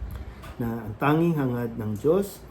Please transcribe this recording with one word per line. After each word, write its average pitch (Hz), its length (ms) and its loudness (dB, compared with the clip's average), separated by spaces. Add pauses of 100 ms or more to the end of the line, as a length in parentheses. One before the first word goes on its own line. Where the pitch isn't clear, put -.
(540)
na 117 320 -4
ang 104 80 -8
tanging 160 400 4
hangad 120 400 0
ng 110 240 -4
Diyos 190 400 2 (120)